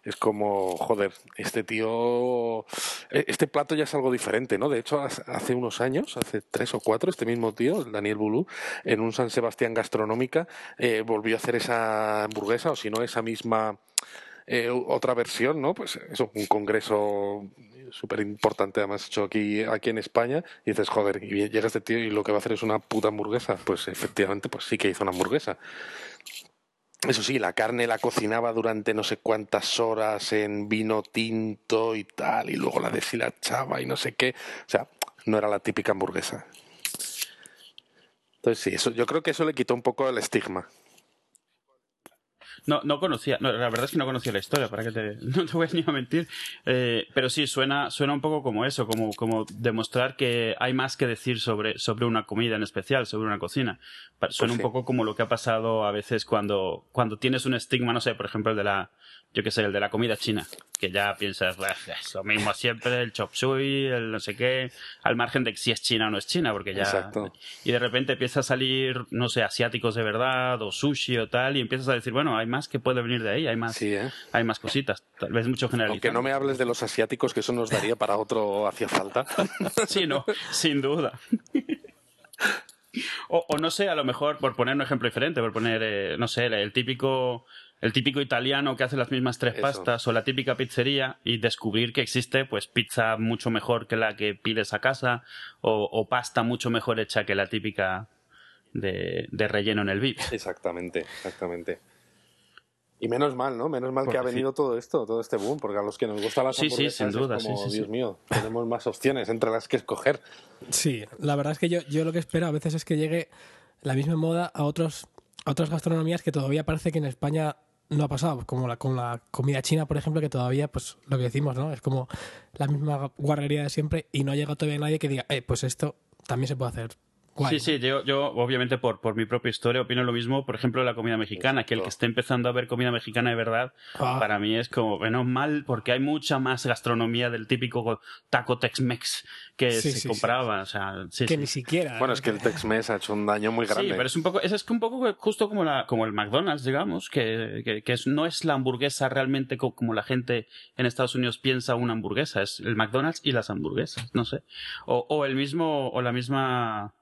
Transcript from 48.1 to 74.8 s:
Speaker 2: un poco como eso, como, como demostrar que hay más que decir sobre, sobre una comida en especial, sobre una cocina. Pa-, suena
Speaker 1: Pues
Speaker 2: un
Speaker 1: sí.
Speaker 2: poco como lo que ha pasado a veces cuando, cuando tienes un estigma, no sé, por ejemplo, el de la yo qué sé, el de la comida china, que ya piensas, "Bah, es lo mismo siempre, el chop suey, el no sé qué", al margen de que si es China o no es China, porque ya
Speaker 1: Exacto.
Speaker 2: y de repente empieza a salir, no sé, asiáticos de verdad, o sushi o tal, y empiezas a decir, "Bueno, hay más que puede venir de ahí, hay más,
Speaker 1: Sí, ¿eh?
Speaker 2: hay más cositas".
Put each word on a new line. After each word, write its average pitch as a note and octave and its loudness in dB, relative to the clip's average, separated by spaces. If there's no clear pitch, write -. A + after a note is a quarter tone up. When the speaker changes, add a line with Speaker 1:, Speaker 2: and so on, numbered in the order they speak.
Speaker 2:
un C#3 -2
poco D3+ 0
como A2+ 0
eso, C3+ 0
como, A2 0
como A2 0
demostrar A#2 0
que A#2+ 0
hay B2+ 2
más C3 -2
que C3 2
decir A#2 -2
sobre, G#2+ 0
sobre A2+ 0
una A2+ 2
comida A2+ 0
en G#2+ 0
especial, A2 0
sobre G#2+ -4
una G#2 -2
cocina. A2+ -2
Pa-, - 0
suena A#2 0
Speaker 1:
Pues - -
Speaker 2:
un A#2+ 0
Speaker 1:
sí. - 0
Speaker 2:
poco B2 -2
como B2 0
lo G#2+ -2
que D3 0
ha - 0
pasado A2+ 2
a G#2 2
veces G#2 -2
cuando, G2+ 0
cuando A2 0
tienes C3 0
un B2+ 2
estigma, A#2+ 0
no A#2+ 2
sé, A#2 0
por G#2 -6
ejemplo, A2 0
el G#2+ 0
de G2+ 0
la G2 0
yo A2 0
qué G#2+ 0
sé, A2 2
el G2+ 2
de G2+ 2
la G2+ 0
comida A2 0
china, - -2
que F#2 -2
ya G2+ 0
piensas, F#2 -4
"Bah, F#2+ -2
es - -12
lo F#2+ -6
mismo G#2+ 2
siempre, B2 -2
el A#2 -4
chop G#2 -4
suey, C3+ 0
el A#2+ -2
no A2 -4
sé G#2 -6
qué", B2+ 0
al A#2 4
margen A#2+ 2
de A2+ 0
que - -10
si - 0
es A2+ 0
China A2 2
o - 0
no G2+ 0
es - -6
China, D3+ 2
porque F#2+ -4
ya G2 0
Speaker 1:
Exacto. G2 0
Speaker 2:
y A#2+ 2
de A#2+ 4
repente B2 0
empieza B2+ 0
a - -2
salir, C3 0
no A#2+ 0
sé, A#2 2
asiáticos A2+ 0
de A#2 0
verdad, B2+ 0
o G#2 -4
sushi C3+ 0
o A2 0
tal, C3 2
y C3 2
empiezas B2+ -2
a C3 4
decir, A#2 -2
"Bueno, C3+ 2
hay A2+ 0
más B2+ -2
que C#3 -4
puede B2+ 2
venir A#2+ 0
de G#2+ 0
ahí, D3 0
hay A2+ 0
más, A2+ -2
Speaker 1:
Sí, G#2 0
¿eh? A2+ -2
Speaker 2:
hay A#2 4
más A2 0
cositas". C3+ -2